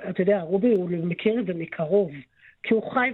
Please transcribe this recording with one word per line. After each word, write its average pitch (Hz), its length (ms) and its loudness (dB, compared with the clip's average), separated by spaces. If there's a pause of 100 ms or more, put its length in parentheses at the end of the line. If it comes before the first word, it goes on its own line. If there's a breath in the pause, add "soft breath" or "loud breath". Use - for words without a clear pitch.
(100)
אתה 185 120 0
יודע, 196 200 4
רובי, 196 320 2
הוא 180 160 0
מכיר 180 500 0
את 196 60 -4
זה 185 80 -4
מקרוב, 165 560 0 (520 soft breath)
כי - 120 0
הוא 214 180 -2
חי 254 220 0